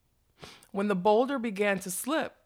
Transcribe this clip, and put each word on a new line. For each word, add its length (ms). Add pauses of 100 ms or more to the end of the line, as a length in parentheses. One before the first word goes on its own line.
(720)
When 160
the 80
boulder 420
began 400
to 120
slip 440 (120)